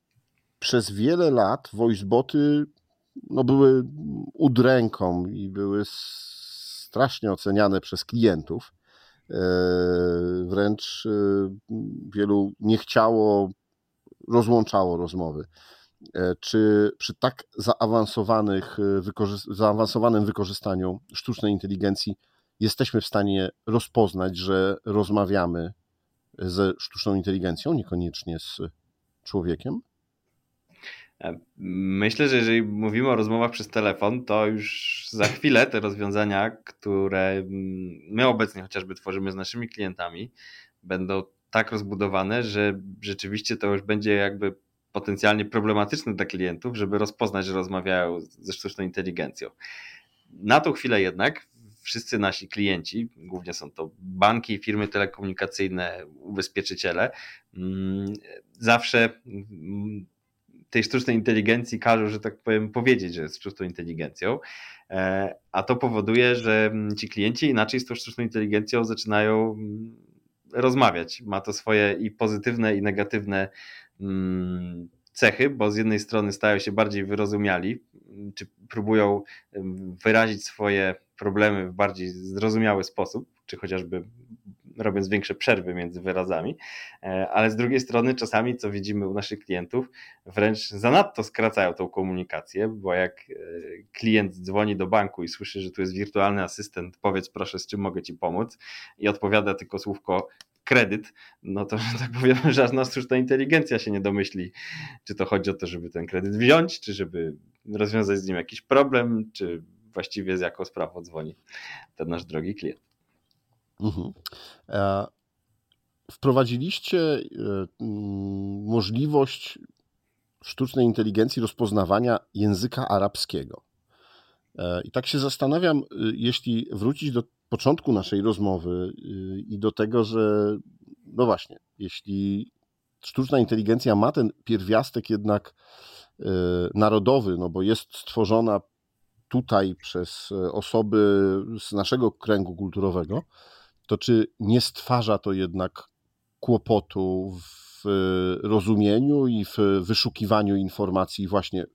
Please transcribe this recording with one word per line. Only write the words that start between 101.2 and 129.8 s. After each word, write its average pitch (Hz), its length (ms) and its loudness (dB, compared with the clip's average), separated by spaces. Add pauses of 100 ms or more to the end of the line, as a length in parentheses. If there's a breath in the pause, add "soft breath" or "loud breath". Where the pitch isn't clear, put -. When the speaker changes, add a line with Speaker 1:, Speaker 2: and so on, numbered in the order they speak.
Speaker 2:
no 98 220 -4
to, 107 140 -4
że 113 200 -4
tak - 120 -6
powiem, 127 260 4
<laughs> 139 160 4
żadna 131 320 4
sztuczna 127 320 -2
inteligencja 135 640 2
się 107 120 -4
nie 101 100 -2
domyśli, 98 520 -2 (520 loud breath)
czy 101 100 -10
to 95 100 -2
chodzi 98 260 0
o 95 40 -2
to, 92 120 -8
żeby 85 240 -10
ten 85 160 -6
kredyt 95 300 -4
wziąć, 156 440 4
czy 107 120 -10
żeby 95 440 -6 (380)
rozwiązać 104 440 0
z 95 80 -6
nim 92 100 -4
jakiś 87 240 -8
problem, 120 720 2
czy 85 300 -6 (320)
właściwie 92 440 -4
z - 20 -2
jaką 90 240 -4
sprawą 87 380 -8
dzwoni 80 340 -12 (600 loud breath)
ten 80 120 -8
nasz 85 160 -6
drogi 80 300 -6
klient. - 260 -10 (1000)
Speaker 1:
Mhm. 92 320 -4 (560 loud breath)
E, 98 380 -2 (1040)
wprowadziliście, 131 920 0
e, 151 200 2 (600)
mm, 101 840 -6
możliwość 120 920 0 (840)
sztucznej 131 420 2
inteligencji 110 560 2
rozpoznawania 107 760 2 (160)
języka 104 540 0
arabskiego. 95 760 -2 (960 soft breath)
E, 87 240 -4
i - 80 -12
tak 131 160 -4
się 147 120 -2
zastanawiam, 143 600 2
y, 120 40 -2 (320)
jeśli 120 580 -2
wrócić 131 380 -2
do 120 120 0 (260)
początku 135 440 2
naszej 101 300 0
rozmowy, 92 760 -2
y, 95 500 -10
i 104 100 -8
do 104 140 0
tego, 110 320 0